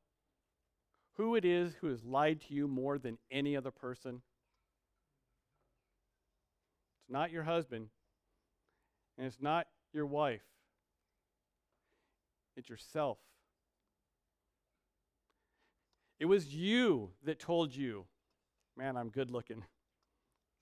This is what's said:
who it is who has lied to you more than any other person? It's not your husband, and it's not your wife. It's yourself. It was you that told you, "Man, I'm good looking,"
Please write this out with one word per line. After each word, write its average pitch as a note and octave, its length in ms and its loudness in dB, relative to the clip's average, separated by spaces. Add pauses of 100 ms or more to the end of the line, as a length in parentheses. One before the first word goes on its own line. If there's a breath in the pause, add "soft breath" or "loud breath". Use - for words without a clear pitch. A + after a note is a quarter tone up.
(1160)
who A3+ 200 2
it G#3 100 4
is F3 300 4
who E3 140 -4
has A#2+ 140 -4
lied D3 400 2
to C#3+ 120 -10
you C#3+ 120 2
more C#3 320 0
than B2 200 -6 (120)
any C#3+ 260 0
other C3 160 -4
person? B2 500 -10 (2750)
It's - 80 -18
not D3+ 200 0
your E3 120 -4
husband, D3+ 480 -2 (1300)
and B2+ 80 -6
it's B2+ 140 -10
not D#3 260 0 (260)
your D3+ 140 -2
wife. C#3 360 0 (2250)
It's B2+ 120 -14
yourself. B2+ 500 -2 (3000)
It D3+ 80 0
was F3 260 4
you E3+ 600 4 (100)
that D3+ 160 -2
told E3+ 360 0
you, A2+ 320 -6 (680)
"Man, C3 200 -4
I'm A#2 140 -4
good B2+ 200 -4
looking," A2+ 340 -8 (960)